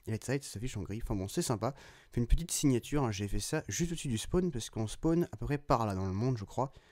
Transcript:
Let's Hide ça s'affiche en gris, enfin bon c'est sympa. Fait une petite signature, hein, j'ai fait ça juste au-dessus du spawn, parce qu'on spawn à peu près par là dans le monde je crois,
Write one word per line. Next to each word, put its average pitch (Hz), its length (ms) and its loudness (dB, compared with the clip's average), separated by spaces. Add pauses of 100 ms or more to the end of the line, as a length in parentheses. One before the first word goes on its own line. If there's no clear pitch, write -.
Let's 110 220 -4
Hide 139 160 -2
ça - 60 -12
s'affiche 113 260 -6
en 101 60 -4
gris, 98 200 -6
enfin - 120 -2
bon 95 120 -2
c'est - 140 -2
sympa. 120 320 0 (400)
Fait - 80 0
une 120 60 2
petite - 240 4
signature, 135 540 2
hein, 113 80 2
j'ai 101 160 -2
fait 104 120 2
ça 156 260 -2
juste 165 260 -2
au-dessus 156 160 -4
du 113 100 0
spawn, 180 320 0
parce 117 180 -6
qu'on 110 180 -2
spawn 165 460 2
à 110 60 -12
peu 120 80 -6
près 139 100 0
par 120 300 2
là 101 80 0
dans 95 100 0
le 95 80 0
monde 120 240 0
je 104 80 -6
crois, 123 260 -2 (220)